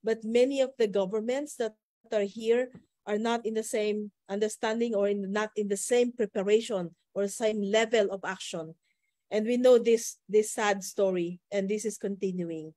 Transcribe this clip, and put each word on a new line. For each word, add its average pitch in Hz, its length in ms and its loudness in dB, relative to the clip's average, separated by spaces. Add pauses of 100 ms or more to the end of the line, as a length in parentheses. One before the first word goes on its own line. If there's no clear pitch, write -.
but 220 220 -2
many 254 380 2
of 262 160 0
the 220 100 2
governments 220 680 -2
that 220 180 -4 (380)
are 214 80 2
here 226 500 0 (360)
are 208 120 -2
not 233 260 0
in 220 100 -4
the 220 80 -2
same 214 480 -2 (180)
understanding 220 680 -2
or 202 140 2
in, 196 240 -2
not 214 240 -2
in 208 120 -2
the 196 80 -2
same 240 360 0
preparation 202 840 0 (200)
or 202 140 -2
same 214 340 -2
level 220 480 2
of 190 140 -8
action. 165 500 -10 (560)
And 214 160 0
we 247 100 2
know 247 220 8
this, 226 400 2 (100)
this 214 240 2
sad 208 320 0
story, 180 560 -2 (100)
and 196 180 -2
this 208 160 -2
is 214 140 -6
continuing. 180 800 -6